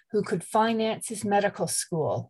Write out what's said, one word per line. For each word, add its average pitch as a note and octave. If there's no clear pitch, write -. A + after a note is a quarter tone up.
who G#3
could F3
finance A3
his G#3
medical G3+
school. C#3